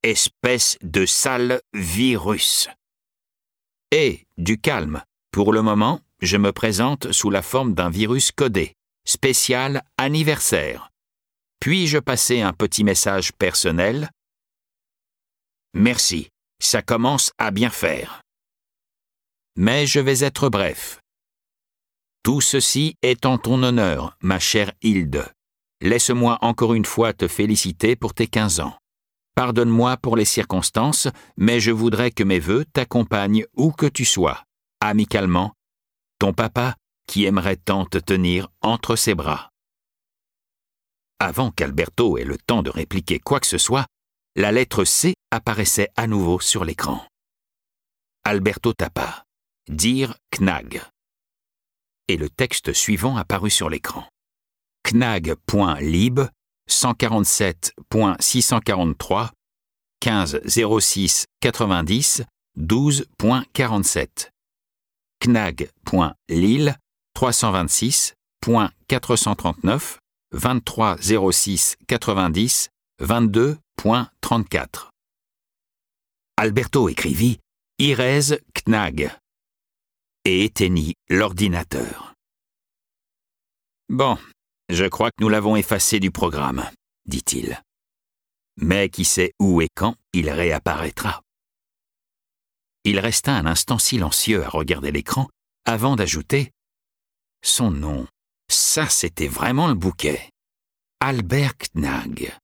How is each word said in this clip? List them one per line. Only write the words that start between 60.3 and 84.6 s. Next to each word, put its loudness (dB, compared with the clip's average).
zéro 2
six 0
quatre-vingt-dix, 0
douze 0
point 2
quarante-sept. -2
Knag 0
point 0
lille, 2
trois 0
cent 0
vingt-six 0
point 2
quatre 0
cent 0
trente-neuf, -2
vingt-trois 0
zéro 2
six 0
quatre-vingt-dix, 0
vingt-deux 2
point 0
trente-quatre. -4
Alberto 2
écrivit 0
Irez 2
Knag 0
et 0
éteignit -2
l'ordinateur. -4
Bon, 0